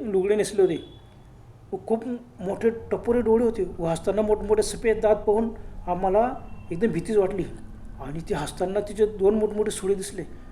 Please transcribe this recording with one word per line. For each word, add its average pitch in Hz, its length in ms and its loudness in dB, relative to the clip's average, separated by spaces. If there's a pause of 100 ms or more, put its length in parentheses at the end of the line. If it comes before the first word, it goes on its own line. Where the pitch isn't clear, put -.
(120)
लुगडे 190 240 4
नेसले 202 260 2
होते, 165 220 2 (880)
व 196 40 -4 (100)
खूप 226 180 0 (360)
मोठे 202 300 0
टपोरे 233 500 0
डोळे 226 240 4
होते, 208 340 0
व 165 80 -2
हसताना 190 360 0
मोठमोठे 208 400 2
सफेद 220 380 0
दात 214 160 6
पाहून 220 340 2 (360)
आम्हाला 190 480 2 (360)
एकदम 180 180 2
भीतीच 175 280 -2
वाटली. 190 280 2 (560)
आणि 143 280 -8
ती - 60 -2
हसताना 185 460 -2
तिचे 202 260 2
दोन 202 280 4
मोठमोठे 208 360 0
सुळे 196 240 0
दिसले. 190 280 -6 (300)